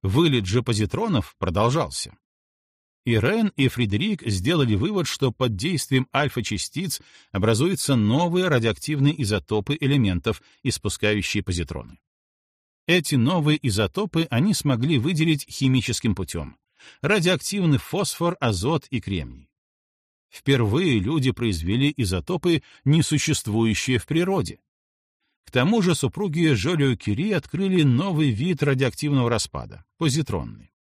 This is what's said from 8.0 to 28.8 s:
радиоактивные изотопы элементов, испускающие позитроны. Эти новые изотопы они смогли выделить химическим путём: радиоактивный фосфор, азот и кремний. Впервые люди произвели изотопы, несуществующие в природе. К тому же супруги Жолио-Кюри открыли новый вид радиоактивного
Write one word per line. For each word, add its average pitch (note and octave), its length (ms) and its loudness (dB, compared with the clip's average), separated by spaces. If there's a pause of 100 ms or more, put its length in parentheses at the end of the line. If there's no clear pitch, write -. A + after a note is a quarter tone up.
радиоактивные C#3 760 0
изотопы G#2+ 580 0
элементов, A2+ 600 0 (200)
испускающие G#2+ 800 -2
позитроны. D#2+ 580 -6 (880)
Эти E3 300 2
новые D3+ 520 2
изотопы D#3 640 0
они E3 240 2
смогли C#3 440 0
выделить D#3 520 0
химическим B2+ 680 0
путём: D#2+ 420 -8 (440)
радиоактивный F3+ 760 2
фосфор, F3 600 -2
азот A#2+ 500 -2
и B2 100 -4
кремний. C#2 500 -8 (800)
Впервые C3 680 0
люди B2+ 320 0
произвели A2+ 640 0
изотопы, C#3 680 0 (220)
несуществующие A#2+ 1120 0
в - 80 -4
природе. F3 540 -2 (880)
К - 40 -20
тому F#3 300 2
же F3 140 2
супруги D#3+ 560 0
Жолио-Кюри C3+ 800 0
открыли F#3 520 0
новый D3 480 2
вид C#3 300 -2
радиоактивного C3+ 680 0